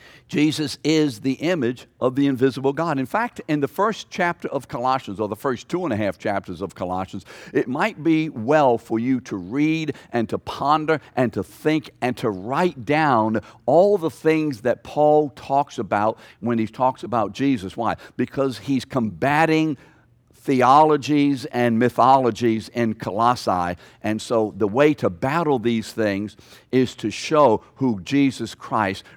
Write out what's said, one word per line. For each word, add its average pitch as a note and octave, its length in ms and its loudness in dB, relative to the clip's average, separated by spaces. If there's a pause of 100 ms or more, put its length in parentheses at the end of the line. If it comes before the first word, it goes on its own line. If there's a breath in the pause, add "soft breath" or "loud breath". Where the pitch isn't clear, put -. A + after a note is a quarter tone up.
(280 loud breath)
Jesus D3+ 540 -2
is D3 380 0
the C3 140 -2
image C3 520 -4 (140)
of B2+ 160 0
the C#3 100 2
invisible C3+ 460 0
God. D3+ 260 -4
In C3 80 -4
fact, A3+ 400 -4
in D3+ 140 -2
the C#3 80 -2
first - 420 -4
chapter F3 380 -4
of C3+ 180 -6
Colossians, B2+ 540 -4
or G#2+ 80 -2
the G#2 80 -6
first B2 320 -6
two F3+ 160 -4
and D3+ 80 -2
a G#2 40 -2
half G2+ 220 -2
chapters G2 420 -6
of F#2 140 -8
Colossians, F#2 500 -8 (280 loud breath)
it C#3 160 0
might D#3+ 340 -4
be D#3+ 260 0
well B2+ 480 2
for A2+ 220 -4
you B2 220 0
to - 160 -10
read D3 580 -2 (180 loud breath)
and A2+ 160 -2
to A2 80 -4
ponder D3+ 640 -2 (140 loud breath)
and B2 180 0
to G2 120 -4
think - 460 -2 (100)
and B2 160 -2
to C3 120 -2
write B2 560 -2
down A2+ 560 2 (260 loud breath)
all F#3+ 320 6
the D#3+ 120 -2
things D#3 520 -2
that A#2+ 200 -2
Paul D3+ 540 2
talks - 420 -2
about G#2+ 400 -2 (220 loud breath)
when A#2 180 -2
he A2 80 0
talks B2+ 380 -2
about G#2+ 280 -2
Jesus. A#2 440 -2
Why? G#2+ 180 -2 (220 loud breath)
Because C3 420 -2
he's C3+ 260 -2
combating D3 920 0 (560 soft breath)
theologies C#3+ 1120 4
and A#2+ 300 2
mythologies A#2 920 2
in A2+ 260 -2
Colossae. G2+ 800 0 (240 loud breath)
And G#2+ 220 -4
so A2 340 -2
the G#2 120 0
way C#3+ 260 4
to A#2 160 -2
battle C#3 480 -2
these A2+ 340 -2
things G#2 440 -4 (340 loud breath)
is B2+ 260 0
to A2 140 -6
show C3+ 540 2 (120)
who A#2+ 260 -2
Jesus C3+ 520 -2
Christ G#2 480 -4 (140)